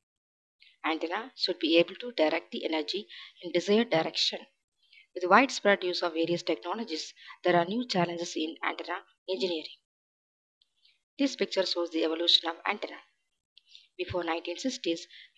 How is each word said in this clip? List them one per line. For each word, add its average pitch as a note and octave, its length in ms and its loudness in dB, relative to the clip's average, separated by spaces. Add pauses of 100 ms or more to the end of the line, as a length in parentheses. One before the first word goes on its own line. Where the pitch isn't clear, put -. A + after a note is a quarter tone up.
(840)
Antenna E3 520 -4
should - 240 -2
be E3 180 6
able E3+ 220 4
to B3 160 -10
direct D#3+ 340 0
the - 140 -8
energy D#3+ 420 -4 (340)
in E3+ 120 -12
desired G3+ 380 4
direction. - 500 0 (760)
With F3+ 160 0
widespread G3+ 540 6
use F3 180 -2
of E3+ 120 0
various E3 280 0
technologies, F3 720 -4 (300)
there F3 100 4
are F3 100 6
new A3+ 220 -4
challenges E3+ 480 -2
in D#3+ 220 -6 (120)
antenna E3 300 -8 (320)
engineering. F3+ 480 -4 (1400)
This C4+ 160 0
picture F#3+ 300 -2
shows E3+ 240 -2
the D#3+ 120 0
evolution E3 480 2
of E3 60 -6 (120)
antenna. G3+ 300 -4 (960)
Before F3 280 -4
nineteen E3+ 320 -4
sixties, E3+ 500 -2 (320)